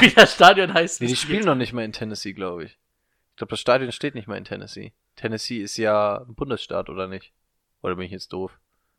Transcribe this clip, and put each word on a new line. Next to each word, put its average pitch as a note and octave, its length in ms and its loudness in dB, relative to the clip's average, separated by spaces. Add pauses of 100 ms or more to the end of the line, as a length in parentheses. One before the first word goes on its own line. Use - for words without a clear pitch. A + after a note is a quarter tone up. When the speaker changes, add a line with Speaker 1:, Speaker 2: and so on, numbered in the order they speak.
Speaker 1:
wie - 140 8
das G#3 180 8
Stadion F#3+ 400 8
heißt, - 280 0
Speaker 2:
Nee, A#2+ 60 0
die B2 60 0
Speaker 1:
ist B2 80 -2
Speaker 2:
spielen D#3 180 -2
Speaker 1:
jetzt A3 60 -2
Speaker 2:
noch D3+ 100 2
nicht B2 180 -4
mal A#2+ 100 -6
in A2 80 -8
Tennessee, G#2 420 -10
glaub F2+ 280 -6
ich. D#2 100 -14 (600)
Ich - 40 -20
glaub, - 140 -10
das A2 100 -8
Stadion B2+ 320 0
steht C#3+ 240 -8
nicht G#2 120 -12
mal G2+ 100 -8
in G2 80 -12
Tennessee. G2+ 480 -14 (220)
Tennessee A2 460 -6
ist G2+ 160 -10
ja G#2 440 2
ein B2 140 -20
Bundesstaat, A2+ 540 -6
oder F#2+ 180 -6
nicht? F#2+ 260 -14 (480)
Oder F#2 140 -6
bin F#2 100 -8
ich F2+ 60 -14
jetzt - 220 -14
doof? F#2 240 -10 (420)